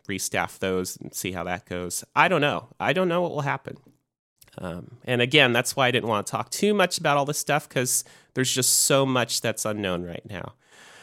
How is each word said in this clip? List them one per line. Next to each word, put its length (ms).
restaff 500
those 380
and 180
see 180
how 120
that 220
goes. 380
I 120
don't 120
know. 280
I 120
don't 160
know 140
what 100
will 100
happen. 340
Um, 480
and 160
again, 320
that's 240
why 100
I 40
didn't 180
wanna 160
talk 260
too 240
much 240
about 180
all 80
this 140
stuff 300
'cause 340
there's 180
just 200
so 320
much 360
that's 240
unknown 400
right 240
now. 260